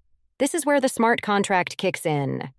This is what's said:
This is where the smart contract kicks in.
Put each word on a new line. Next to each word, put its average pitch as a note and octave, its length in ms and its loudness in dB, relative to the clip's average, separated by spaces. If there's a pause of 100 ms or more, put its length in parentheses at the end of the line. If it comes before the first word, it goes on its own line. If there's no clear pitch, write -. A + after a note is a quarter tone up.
(380)
This C#4 160 0
is E4 100 -2
where C#4+ 160 4
the C4 80 0
smart A#3 320 2
contract G3+ 560 0
kicks - 300 -2
in. C#3 520 -2